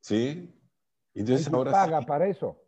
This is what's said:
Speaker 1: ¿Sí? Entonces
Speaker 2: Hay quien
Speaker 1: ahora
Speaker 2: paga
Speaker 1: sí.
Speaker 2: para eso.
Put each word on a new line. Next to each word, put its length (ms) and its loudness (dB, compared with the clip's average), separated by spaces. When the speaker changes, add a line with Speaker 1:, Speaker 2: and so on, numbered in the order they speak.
Speaker 1:
¿Sí? 540 -4
Entonces 320 0
Speaker 2:
Hay 40 -4
quien 80 2
Speaker 1:
ahora 140 0
Speaker 2:
paga 280 2
Speaker 1:
sí. 60 -10
Speaker 2:
para 220 0
eso. 400 -6